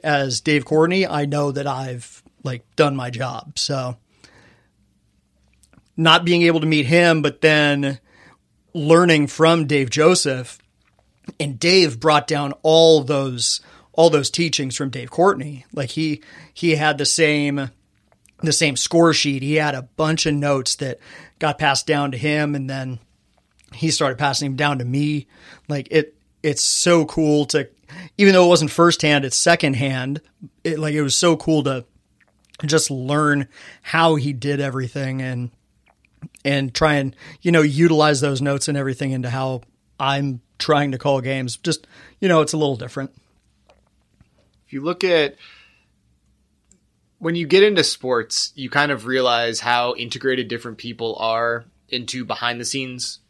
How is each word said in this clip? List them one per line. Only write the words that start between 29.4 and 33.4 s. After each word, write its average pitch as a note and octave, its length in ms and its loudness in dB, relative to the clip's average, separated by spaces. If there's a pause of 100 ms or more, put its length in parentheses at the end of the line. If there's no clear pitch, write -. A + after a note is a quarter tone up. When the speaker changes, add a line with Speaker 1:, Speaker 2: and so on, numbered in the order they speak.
Speaker 1:
It, D#3 160 -4
like, D3+ 160 -2
it D3+ 80 0
was C#3 140 0
so E3+ 200 4
cool D#3 280 0
to C3 200 -4 (800)
just D#3 260 0
learn C#3+ 580 0 (340)